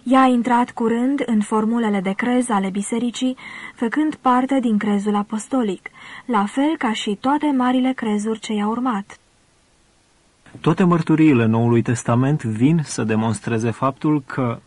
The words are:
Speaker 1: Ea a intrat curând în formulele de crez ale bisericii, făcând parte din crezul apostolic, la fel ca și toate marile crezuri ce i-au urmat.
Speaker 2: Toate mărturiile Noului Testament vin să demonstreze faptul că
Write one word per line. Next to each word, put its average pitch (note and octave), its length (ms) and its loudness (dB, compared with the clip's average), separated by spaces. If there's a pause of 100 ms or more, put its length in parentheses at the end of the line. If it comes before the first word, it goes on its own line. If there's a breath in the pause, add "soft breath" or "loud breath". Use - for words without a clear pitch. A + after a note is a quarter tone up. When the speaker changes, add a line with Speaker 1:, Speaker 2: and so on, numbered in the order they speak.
Speaker 1:
Ea C4 180 4
a C4 40 6
intrat A#3+ 440 2
curând A#3+ 560 0
în G#3+ 140 2
formulele A3 600 0
de F#3+ 120 -2
crez B3 360 0
ale G3 200 0
bisericii, A#3 680 -4 (380 loud breath)
făcând D4 400 -2
parte C4 460 0
din A3+ 180 0
crezul G#3 360 0
apostolic, G#3+ 760 -4 (340 loud breath)
la G#3 200 0
fel C#4+ 340 -2
ca A3+ 140 -2
și G#3+ 280 -4
toate D4 360 0
marile B3+ 360 2
crezuri G#3+ 460 -4
ce - 140 -8
i-au G#3 180 -2
urmat. A#3 460 -4 (1400)
Speaker 2:
Toate E3 240 2
mărturiile D#3 640 4
Noului A#2 360 4
Testament B2+ 600 0
vin B2+ 420 2
să - 200 -6
demonstreze A2 680 -2
faptul C3+ 560 -2
că A#2+ 400 -4